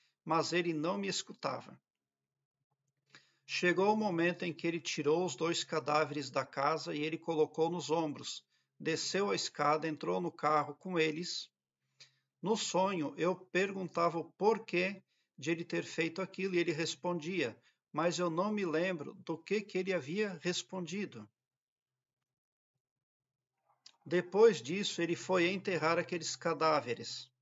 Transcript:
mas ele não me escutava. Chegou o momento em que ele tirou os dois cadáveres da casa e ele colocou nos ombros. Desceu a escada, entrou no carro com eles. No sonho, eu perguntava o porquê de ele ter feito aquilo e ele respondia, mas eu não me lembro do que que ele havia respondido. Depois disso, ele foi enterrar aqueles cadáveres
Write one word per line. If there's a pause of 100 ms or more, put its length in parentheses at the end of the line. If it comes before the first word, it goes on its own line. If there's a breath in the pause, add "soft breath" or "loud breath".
(240)
mas
ele
não
me
escutava. (1700 soft breath)
Chegou
o
momento
em
que
ele
tirou
os
dois
cadáveres
da
casa
e
ele
colocou
nos
ombros. (340)
Desceu
a
escada,
entrou
no
carro
com
eles. (920 soft breath)
No
sonho,
eu
perguntava
o
porquê (360)
de
ele
ter
feito
aquilo
e
ele
respondia, (360 soft breath)
mas
eu
não
me
lembro (100)
do
que
que
ele
havia
respondido. (2750)
Depois
disso,
ele
foi
enterrar
aqueles
cadáveres (120)